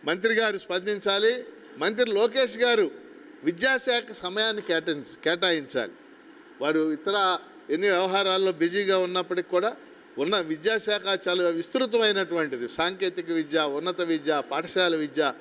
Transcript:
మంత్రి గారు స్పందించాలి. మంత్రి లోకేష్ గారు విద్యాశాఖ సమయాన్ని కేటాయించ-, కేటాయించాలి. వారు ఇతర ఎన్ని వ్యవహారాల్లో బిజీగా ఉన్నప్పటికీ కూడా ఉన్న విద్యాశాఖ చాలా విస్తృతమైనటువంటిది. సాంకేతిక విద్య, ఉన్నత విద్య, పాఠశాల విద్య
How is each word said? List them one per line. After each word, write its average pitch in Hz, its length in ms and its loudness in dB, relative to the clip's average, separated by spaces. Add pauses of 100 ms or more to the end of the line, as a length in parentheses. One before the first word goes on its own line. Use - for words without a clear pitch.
మంత్రి 185 280 0
గారు 214 240 2
స్పందించాలి. 202 880 0 (320)
మంత్రి 202 340 0
లోకేష్ 226 460 2
గారు 226 340 4 (520)
విద్యాశాఖ 240 680 0
సమయాన్ని 208 500 -4
కేటాయించ-, 160 640 -4
కేటాయించాలి. 156 680 0 (720)
వారు 156 300 2
ఇతర 185 460 0 (320)
ఎన్ని 185 200 2
వ్యవహారాల్లో 190 600 2
బిజీగా 185 460 2
ఉన్నప్పటికీ 180 520 -2
కూడా 202 280 0 (400)
ఉన్న 185 220 0
విద్యాశాఖ 190 880 -2
చాలా 180 220 2
విస్తృతమైనటువంటిది. 175 1200 0
సాంకేతిక 180 600 -2
విద్య, 160 280 0
ఉన్నత 156 420 -2
విద్య, 151 500 0
పాఠశాల 170 440 0
విద్య 147 460 0